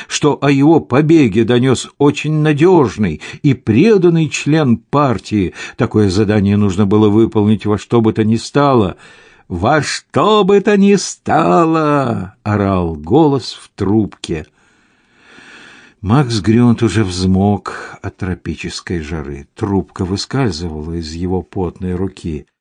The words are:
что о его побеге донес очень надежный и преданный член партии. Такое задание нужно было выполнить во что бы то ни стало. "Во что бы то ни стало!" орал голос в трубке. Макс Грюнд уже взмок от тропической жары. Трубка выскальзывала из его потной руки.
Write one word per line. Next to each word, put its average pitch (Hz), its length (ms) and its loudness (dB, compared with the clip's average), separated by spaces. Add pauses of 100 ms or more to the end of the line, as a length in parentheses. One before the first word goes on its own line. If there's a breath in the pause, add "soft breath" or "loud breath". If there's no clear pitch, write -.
что - 340 -2
о 139 80 0
его 143 300 4
побеге 139 640 2
донес 123 540 0
очень 151 420 0
надежный 143 800 0 (220 loud breath)
и 139 120 2
преданный 165 760 2
член 143 480 0
партии. 107 760 -2 (220 loud breath)
Такое 107 340 0
задание 101 460 2
нужно 104 300 2
было 104 240 4
выполнить 107 560 2
во 104 120 0
что - 220 0
бы 110 140 2
то 110 100 0
ни 113 140 0
стало. 123 580 0 (540 loud breath)
"Во 113 320 0
что 202 640 0
бы 202 160 4
то 208 160 0
ни 202 180 4
стало!" 156 1500 -2
орал 98 520 -2
голос 131 560 0
в - 240 -20
трубке. 95 720 -4 (1600 loud breath)
Макс 117 380 0
Грюнд 113 420 2
уже 107 220 0
взмок 95 1000 -2
от - 140 -12
тропической 87 840 -8
жары. 71 520 -10
Трубка 98 520 -4
выскальзывала 85 880 -6
из 80 180 -8
его 90 300 -4
потной 90 520 -8
руки. 87 540 -8 (140)